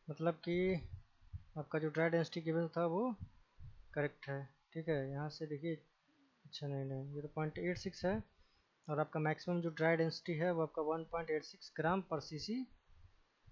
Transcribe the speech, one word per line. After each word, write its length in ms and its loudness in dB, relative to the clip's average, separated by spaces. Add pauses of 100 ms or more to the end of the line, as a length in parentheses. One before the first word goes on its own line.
मतलब 360 2
कि 120 2 (1000)
आपका 200 -2
जो 120 2
dry 200 4
density 300 2
given 280 2
था 180 2
वो 160 2 (920)
correct 340 -2
है, 140 -4 (300)
ठीक 160 -6
है। 100 2 (120)
यहाँ 200 -4
से 160 -8
देखिए, 280 -4 (680)
अच्छा 220 -8
नहीं, 180 0
नहीं, 300 -4
ये 80 -6
तो 120 -8
पॉइंट 240 0
एट 200 0
सिक्स 260 -6
है 180 2 (680)
और 120 0
आपका 200 0
maximum 400 2
जो 120 0
dry 240 6
density 420 0
है 140 4
वो 100 2
आपका 220 -2
one 280 0
point 180 -2
eight 140 2
six 320 -18
gram 260 2 (100)
per 100 0
सीसी 400 -4 (880)